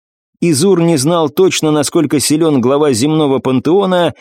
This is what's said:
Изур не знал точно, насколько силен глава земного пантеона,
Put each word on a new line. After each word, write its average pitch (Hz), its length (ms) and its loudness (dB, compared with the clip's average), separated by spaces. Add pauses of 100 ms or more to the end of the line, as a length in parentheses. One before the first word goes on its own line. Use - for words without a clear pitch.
(400)
Изур 170 400 2
не 170 160 2
знал 156 340 0
точно, 165 420 0
насколько 151 480 0
силен 151 400 0
глава 139 320 0
земного 139 480 0
пантеона, 170 800 0